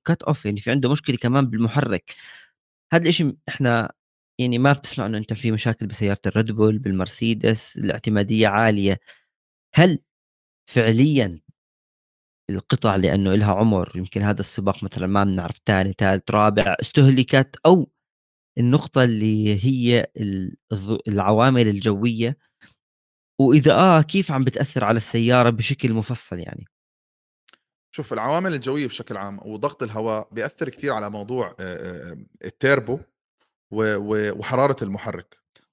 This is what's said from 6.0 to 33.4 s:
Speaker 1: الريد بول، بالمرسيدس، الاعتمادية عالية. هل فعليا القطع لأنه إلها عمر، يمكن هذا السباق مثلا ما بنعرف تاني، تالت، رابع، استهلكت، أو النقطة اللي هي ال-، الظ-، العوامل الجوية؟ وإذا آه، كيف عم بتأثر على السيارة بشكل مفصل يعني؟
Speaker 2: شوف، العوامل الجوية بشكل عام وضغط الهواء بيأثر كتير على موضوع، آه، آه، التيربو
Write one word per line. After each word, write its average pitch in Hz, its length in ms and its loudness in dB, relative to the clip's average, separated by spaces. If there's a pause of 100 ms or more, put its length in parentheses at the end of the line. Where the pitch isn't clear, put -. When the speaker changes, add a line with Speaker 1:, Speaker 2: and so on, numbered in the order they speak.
Speaker 1:
الريد 107 260 0
بول، 107 260 2
بالمرسيدس، 110 1000 -2
الاعتمادية 107 680 0
عالية. 101 500 2 (760)
هل 170 240 6 (720)
فعليا 113 680 2 (1120)
القطع 98 460 -2
لأنه 95 380 2
إلها 104 200 2
عمر، 101 400 0
يمكن 92 280 -6
هذا 104 180 -2
السباق 98 440 -6
مثلا 95 220 -8
ما 101 180 0
بنعرف 90 340 -4
تاني، 98 340 0
تالت، 98 380 -2
رابع، 104 500 2
استهلكت، 135 760 4 (100)
أو 170 240 4 (680)
النقطة 127 460 2
اللي 107 600 0
هي 120 420 2 (100)
ال-، 95 400 -6 (180)
الظ-، 101 240 -4 (100)
العوامل 110 600 2
الجوية؟ 110 720 -2 (1000)
وإذا 135 340 6
آه، 165 280 6
كيف 165 300 -2
عم 131 120 0
بتأثر 127 400 -2
على 110 120 2
السيارة 117 540 2
بشكل 117 420 -2
مفصل 110 460 -6
يعني؟ - 260 -14 (1300)
Speaker 2:
شوف، - 180 -8
العوامل 151 420 -2
الجوية 135 320 -4
بشكل - 300 -12
عام 98 260 -12
وضغط 107 400 -6
الهواء 110 500 -6
بيأثر 117 360 -8
كتير 139 240 -6
على 104 180 -6
موضوع، 107 500 -8
آه، 87 520 -12
آه، 80 60 -18 (260)
التيربو 131 540 -2 (760)